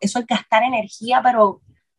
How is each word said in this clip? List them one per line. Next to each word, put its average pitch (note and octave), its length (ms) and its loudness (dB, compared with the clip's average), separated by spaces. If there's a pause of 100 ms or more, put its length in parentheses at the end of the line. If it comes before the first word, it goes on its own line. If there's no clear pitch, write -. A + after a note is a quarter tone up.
eso G3+ 160 -2
es A#3 80 -6
gastar A3 380 0
energía, A#3+ 600 -2
pero, A3+ 380 2 (360)